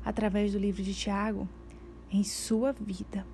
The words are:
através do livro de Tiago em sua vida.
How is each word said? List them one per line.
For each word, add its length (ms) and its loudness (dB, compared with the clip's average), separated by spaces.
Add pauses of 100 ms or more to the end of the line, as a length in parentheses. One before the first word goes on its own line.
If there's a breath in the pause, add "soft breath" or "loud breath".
através 480 2
do 80 2
livro 240 2
de 100 0
Tiago 540 0 (640 loud breath)
em 140 6
sua 480 2
vida. 600 -4